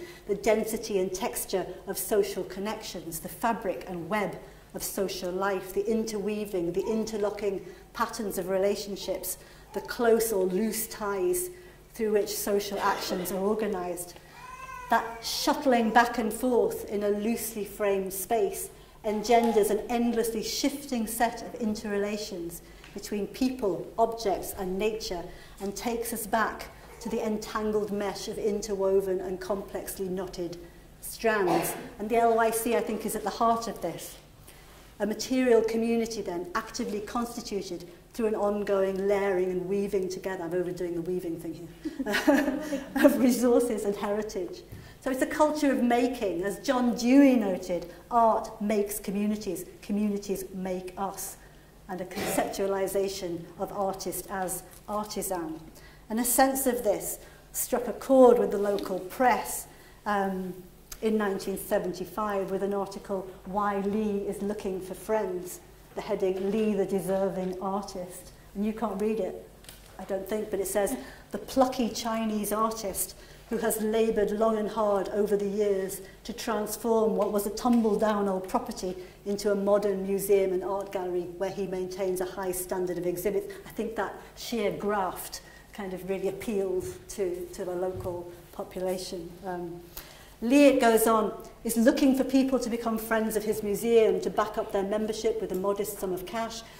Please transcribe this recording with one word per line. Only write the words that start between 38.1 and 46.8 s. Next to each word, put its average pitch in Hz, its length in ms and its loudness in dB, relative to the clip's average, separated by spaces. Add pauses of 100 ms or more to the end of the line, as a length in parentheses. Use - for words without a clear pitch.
through 226 140 0
an 214 80 2
ongoing 196 720 2
layering 196 420 2
and 180 160 -2
weaving 196 440 0
together, 185 340 -6
I'm 165 80 -4
overdoing 175 420 -2
the 170 60 -2
weaving 175 400 -4
thing 160 140 -8
here, 269 1300 0 (140)
<laughs> 285 80 8
of 233 140 8
resources 240 640 4
and 202 120 0
heritage. 208 640 -4 (400)
So 262 100 -2
it's 262 120 0
a 302 40 4
culture 302 460 4
of 220 100 2
making. 240 600 2
As 202 160 -2
John 247 380 2